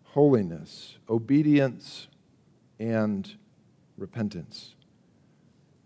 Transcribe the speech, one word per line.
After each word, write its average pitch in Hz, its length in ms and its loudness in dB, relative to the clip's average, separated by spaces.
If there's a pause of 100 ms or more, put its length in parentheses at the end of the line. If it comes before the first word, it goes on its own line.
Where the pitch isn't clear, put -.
holiness, 104 920 0 (120)
obedience, 135 1000 0 (720)
and 107 560 -2 (600)
repentance. 101 800 -10 (1120)